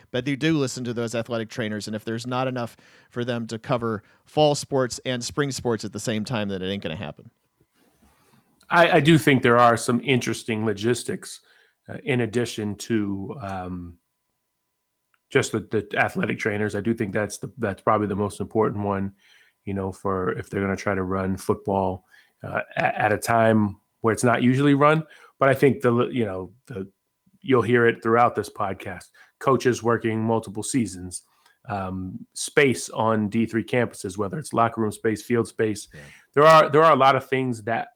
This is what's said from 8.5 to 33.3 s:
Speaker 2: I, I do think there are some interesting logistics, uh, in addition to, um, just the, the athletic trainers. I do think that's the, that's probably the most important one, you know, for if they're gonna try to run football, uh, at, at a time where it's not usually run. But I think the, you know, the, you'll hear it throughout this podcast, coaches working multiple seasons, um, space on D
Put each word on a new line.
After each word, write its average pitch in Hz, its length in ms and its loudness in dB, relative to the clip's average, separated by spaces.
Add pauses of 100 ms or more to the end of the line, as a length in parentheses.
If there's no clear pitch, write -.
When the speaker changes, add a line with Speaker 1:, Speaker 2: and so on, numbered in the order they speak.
Speaker 2:
I, 170 280 6
I - 20 8
do 156 180 8
think 135 240 4
there 120 160 6
are 120 180 8
some 120 280 0
interesting 117 600 -2
logistics, 107 760 -4 (480)
uh, - 160 -12
in 127 160 0
addition 107 560 -4
to, 101 680 -4
um, 90 540 -10 (1300)
just 123 200 2
the, 113 80 -2
the 101 400 -4
athletic 120 400 0
trainers. 104 380 -2
I 104 40 -2
do 113 140 -2
think 104 180 -4
that's 104 260 -4
the, - 200 -12
that's 101 240 -4
probably 107 240 2
the 98 80 -4
most 101 240 -4
important 104 460 -2
one, 98 300 -2 (500)
you 98 100 -6
know, 95 160 -4
for 95 480 -4
if - 100 -12
they're 101 140 -4
gonna 98 140 0
try 101 180 -2
to 95 80 -2
run 95 340 -2
football, 98 680 -2 (400)
uh, - 160 -4 (160)
at, 139 180 0
at 107 180 0
a 101 60 0
time 110 600 2 (200)
where 110 140 2
it's - 80 -2
not 123 220 2
usually 139 300 4
run. 151 280 4 (380)
But 135 80 4
I 135 60 4
think 131 260 4
the, 120 260 2
you 123 180 -2
know, 92 280 -8 (140)
the, 98 220 -10 (520)
you'll 127 220 2
hear 120 220 4
it 101 160 2
throughout 117 360 4
this 104 120 -4
podcast, 98 580 -8 (340)
coaches 120 420 2
working 110 400 0
multiple 110 400 -2
seasons, 92 600 -6 (460)
um, 95 640 -8
space - 580 0
on 110 380 0
D 113 160 0